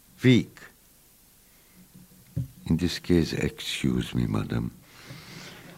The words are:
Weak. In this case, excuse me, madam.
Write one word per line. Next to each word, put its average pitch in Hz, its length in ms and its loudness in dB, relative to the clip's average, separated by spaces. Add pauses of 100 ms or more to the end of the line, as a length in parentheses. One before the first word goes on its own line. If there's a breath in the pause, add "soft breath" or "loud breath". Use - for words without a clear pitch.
(220)
Weak. 123 380 6 (2000 soft breath)
In 82 100 2
this 85 240 0
case, 82 320 2
excuse - 840 -2
me, 60 140 0
madam. 53 440 -2 (1080 loud breath)